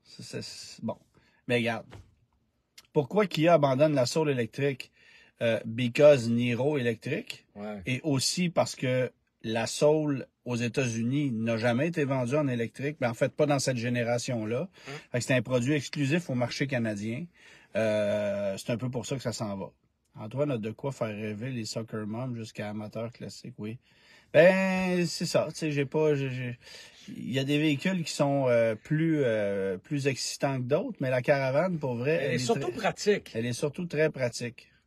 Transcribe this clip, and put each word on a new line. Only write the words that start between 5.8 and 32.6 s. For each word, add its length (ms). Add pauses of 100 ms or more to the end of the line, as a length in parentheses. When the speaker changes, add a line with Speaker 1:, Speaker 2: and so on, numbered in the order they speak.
Speaker 1:
Niro 480
électrique. 680 (100)
Speaker 2:
Ouais. 300
Speaker 1:
Et 180
aussi 460
parce 260
que 360 (320)
la 240
Soul 600 (180)
aux 100
États-Unis 760
n'a 260
jamais 320
été 160
vendue 320
en 100
électrique, 540
mais 60
en 60
fait 200
pas 120
dans 140
cette 180
génération-là. 920 (180)
Speaker 2:
Hein ? 40 (200)
Speaker 1:
Fait 80
que 60
c'est 100
un 60
produit 340
exclusif 540
au 60
marché 320
canadien. 580 (500)
Euh, 840
c'est 140
un 60
peu 120
pour 160
ça 120
que 40
ça 120
s'en 240
va. 140 (460)
Antoine 340
a 60
de 140
quoi 220
faire 220
rêver 360
les 140
soccer 420
moms 280
jusqu'à 340
amateurs 420
classiques, 460
oui. 200 (540)
Ben, 760
c'est 180
ça, 240
tu 60
sais, 160
j'ai 160
pas, 260
j'ai, 160
j'ai, 300 (480)
il 240
y 80
a 40
des 140
véhicules 460
qui 100
sont, 340
euh, 280
plus, 480
euh, 560
plus 260
excitants 520
que 100
d'autres, 320
mais 100
la 140
Caravane, 560
pour 160
vrai, 160
Speaker 2:
Elle 140
Speaker 1:
elle 80
Speaker 2:
est 20
Speaker 1:
est 20
Speaker 2:
surtout 320